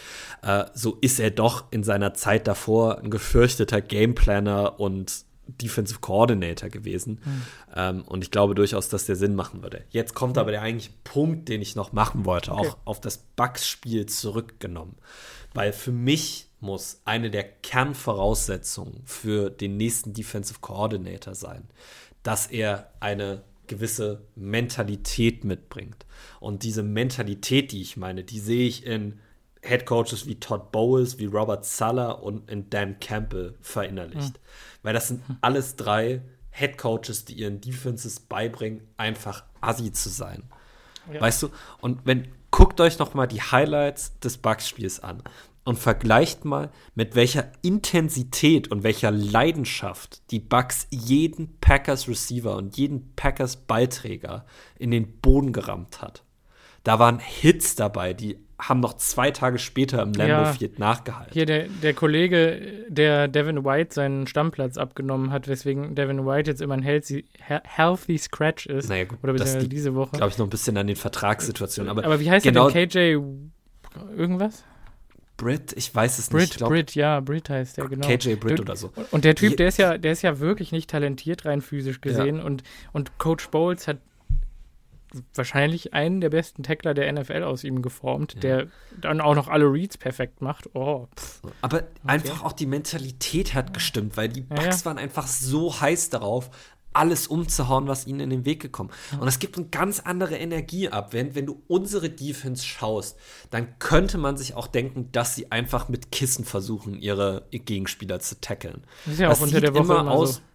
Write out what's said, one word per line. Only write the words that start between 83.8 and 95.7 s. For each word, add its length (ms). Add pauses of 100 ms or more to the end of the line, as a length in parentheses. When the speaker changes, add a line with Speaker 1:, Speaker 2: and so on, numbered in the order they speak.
Speaker 2:
hat 120 (1400)
wahrscheinlich 600
einen 260
der 80
besten 340
Tackler 300
der 160
N 80
F 140
L 120
aus 220
ihm 160
geformt, 540
Speaker 1:
Ja. 60
Speaker 2:
der 260 (340)
dann 220
auch 120
noch 140
alle 160
Reads 320
perfekt 460
macht. 320
Oh, 420
pff. 240 (220)
Speaker 1:
Aber 160
Speaker 2:
Okay. 80 (200)
Speaker 1:
einfach 380
auch 80
die 140
Mentalität 880
hat 180
gestimmt, 460
weil 100
die 120 (100)
Speaker 2:
Ja, 60
ja. 80
Speaker 1:
Bucks 200
waren 140
einfach 280
so 540